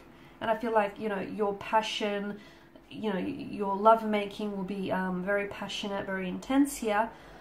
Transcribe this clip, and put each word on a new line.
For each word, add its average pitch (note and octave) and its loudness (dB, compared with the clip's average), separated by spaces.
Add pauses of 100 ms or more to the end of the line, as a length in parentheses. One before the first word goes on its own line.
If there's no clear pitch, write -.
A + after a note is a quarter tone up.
(400)
And A3+ 0
I G#3+ 2
feel A3 -2
like, G3+ 2
you G#3+ -2
know, G3 -2
your G3+ -2
passion, G#3 -2 (520)
you G#3 -4
know, F#3 2
your - -2
lovemaking G#3 4
will G3 -4
be, G3 -4
um, F#3 -2
very G3+ 0
passionate, G3+ -6
very F#3+ -4
intense C4 2
here. A3 2 (320)